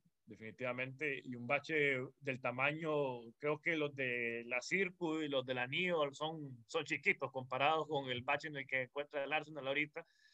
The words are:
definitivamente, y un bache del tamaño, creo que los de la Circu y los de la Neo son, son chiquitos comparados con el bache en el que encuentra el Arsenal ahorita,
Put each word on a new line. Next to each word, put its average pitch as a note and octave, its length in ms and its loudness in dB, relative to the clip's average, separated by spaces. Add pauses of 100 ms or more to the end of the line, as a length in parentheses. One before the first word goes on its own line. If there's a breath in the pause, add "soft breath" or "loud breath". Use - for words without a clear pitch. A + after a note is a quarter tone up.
(260)
definitivamente, B2+ 1000 -4
y B2 120 -6
un A#2+ 100 -8
bache C#3+ 520 4 (200)
del C3+ 220 -6
tamaño, C#3 800 0 (180)
creo D3+ 220 0
que E3 160 0
los D3 180 0
de A#2+ 520 0
la B2 140 -2
Circu F3 600 0
y D3+ 80 -2
los C#3 180 2
de C3 80 0
la B2 140 0
Neo D#3 440 2
son, D3 540 -6
son D#3+ 180 -2
chiquitos D3+ 460 2
comparados C3+ 560 2
con C#3 240 -2
el B2 120 -2
bache D3 260 0
en D3 80 -8
el C3 100 -6
que C3 160 0
encuentra B2 400 -4
el C3+ 100 -2
Arsenal D3+ 360 -4
ahorita, D3 360 0 (300)